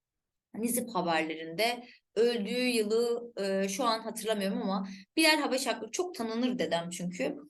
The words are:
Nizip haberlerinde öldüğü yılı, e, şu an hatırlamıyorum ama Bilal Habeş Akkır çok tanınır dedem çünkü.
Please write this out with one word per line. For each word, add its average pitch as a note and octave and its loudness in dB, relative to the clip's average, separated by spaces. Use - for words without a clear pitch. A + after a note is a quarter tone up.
Nizip A3+ 0
haberlerinde E3 0
öldüğü A#3+ 2
yılı, A#3 2
e, G3 0
şu B3+ -2
an A3+ 2
hatırlamıyorum G#3+ -2
ama G3 -2
Bilal D#4 6
Habeş B3+ 0
Akkır A3 -4
çok F4+ -4
tanınır A#3 -2
dedem E3+ 0
çünkü. F3+ -4